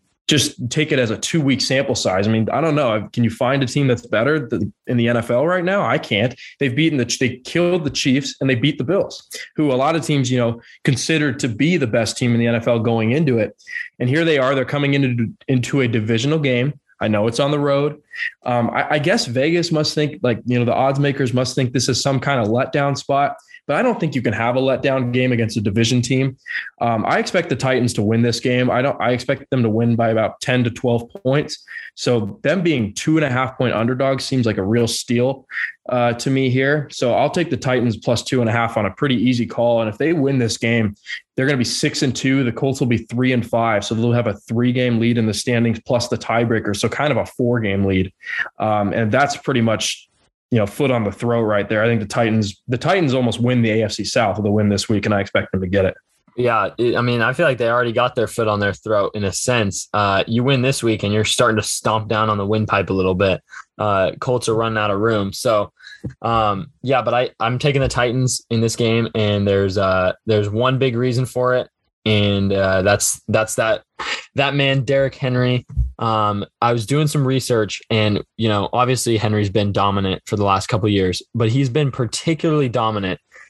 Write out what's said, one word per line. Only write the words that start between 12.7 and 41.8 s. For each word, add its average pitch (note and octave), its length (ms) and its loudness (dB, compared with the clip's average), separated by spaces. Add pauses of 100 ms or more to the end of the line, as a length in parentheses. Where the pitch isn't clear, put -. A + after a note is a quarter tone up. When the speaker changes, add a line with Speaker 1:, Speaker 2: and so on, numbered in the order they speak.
Speaker 1:
going A2+ 320 0
into C3+ 260 2
it. G#2 180 -2 (440)
And B2 100 0
here D#3 160 2
they D#3 120 2
are. C3+ 180 2
They're C3 100 0
coming C#3+ 280 0
into, B2 380 0 (160)
into C3+ 340 0
a B2 60 2
divisional A#2 520 0
game. C3 400 0 (220)
I A2 60 0
know G#2+ 200 2
it's A#2 140 -2
on C#3+ 100 0
the D3 80 0
road. C#3+ 420 0 (420)
Um, A#2+ 260 0
I, C#3+ 260 -2
I D#3 40 2
guess E3+ 260 0
Vegas D#3+ 460 0
must D3+ 220 0
think, D3+ 300 -2
like, A#2 220 0
you B2 120 2
know, A#2+ 80 2
the A#2 80 2
odds C3+ 260 0
makers C#3 340 0
must B2+ 200 0
think B2+ 200 -2
this C3+ 160 0
is B2 120 0
some C#3 180 0
kind C#3 200 0
of G#2+ 80 0
letdown C3+ 500 0
spot. C#3 380 0 (320)
But C#3+ 100 0
I F#3+ 40 0
don't A#3+ 180 0
think D#3 140 -2
you C3 80 -2
can A2+ 120 0
have A#2 240 0
a - 20 0
letdown C3 520 0
game B2+ 200 2
against A2+ 260 0
a A2+ 40 -2
division A#2 380 2
team. C3 380 0 (440)
Um, A2+ 220 0
I D#3+ 140 0
expect G3 320 -2
the D3+ 60 0
Titans B2 400 0
to A2 80 0
win A2+ 180 2
this A#2+ 180 2
game. B2 300 2
I A#2+ 140 2
don't. C#3 180 0
I A2+ 80 0
expect B2+ 400 -2
them B2+ 140 2
to A2+ 80 4
win A#2 240 2
by A#2 140 2
about A2 300 0
ten B2+ 260 0
to A#2 40 0
twelve A#2 400 -2 (140)
points. C#3 420 -2 (300)
So G#2+ 480 -2
them E3 180 2
being B2+ 320 0
two D#3+ 240 0
and D3+ 80 2
a C3+ 60 0
half B2+ 260 -2
point B2+ 160 0
underdogs C3 500 0
seems B2+ 220 0
like G#2 140 0
a G2 40 0
real A2+ 240 2
steal, B2 600 -2 (420)
uh, A#2+ 240 2
to A#2+ 160 -4
me C3+ 220 2
here. C#3 400 0
So A#2+ 240 0
I'll C3 160 2
take E3+ 180 -2
the C3 80 -4
Titans A#2+ 400 0
plus A#2 240 -2
two - 180 -2
and A#2 100 2
a G#2+ 40 0
half A#2 240 -2
on G#2 80 0
a G2 60 -2
pretty C3+ 240 -2
easy A#2+ 320 0
call. A#2+ 340 2
And A2 80 -2
if G2+ 80 -8
they D#3+ 160 0
win C#3 240 0
this A#2 220 -2
game, A2+ 340 2 (420)
they're C3 120 0
gonna C#3+ 100 2
be B2 60 2
six D3 400 -2